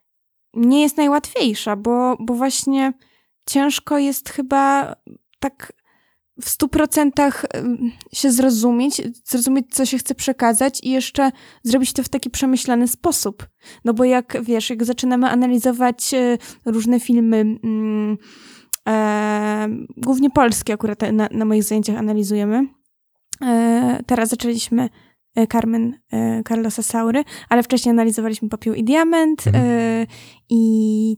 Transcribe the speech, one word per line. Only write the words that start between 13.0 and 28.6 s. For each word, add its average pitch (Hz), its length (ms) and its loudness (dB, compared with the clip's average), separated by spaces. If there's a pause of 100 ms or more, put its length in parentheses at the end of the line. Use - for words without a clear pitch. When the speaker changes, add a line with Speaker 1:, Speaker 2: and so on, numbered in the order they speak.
Speaker 1:
No 233 80 2
bo 233 100 2
jak, 254 400 2
wiesz, 220 260 -2
jak 233 140 -2
zaczynamy 247 460 0
analizować, 247 840 0
e, 247 240 2 (280)
różne 233 340 2
filmy, 233 380 2 (260)
mm, 214 540 -2 (680)
e, 214 800 -2 (300)
głównie 262 320 0
polskie 233 440 2
akurat 208 260 -4 (140)
na, 214 180 2
na 220 140 -2
moich 214 180 2
zajęciach 214 340 -2
analizujemy. 214 680 0 (720)
E, 240 640 2
teraz 226 240 2
zaczęliśmy, 233 600 -2 (460)
e, 226 120 2
Carmen, 226 520 0 (140)
e, 226 340 -2
Carlosa 226 360 -2
Saury, 226 400 0 (260)
ale 240 140 4
wcześniej 240 280 0
analizowaliśmy 226 580 0
Popiół 220 260 -4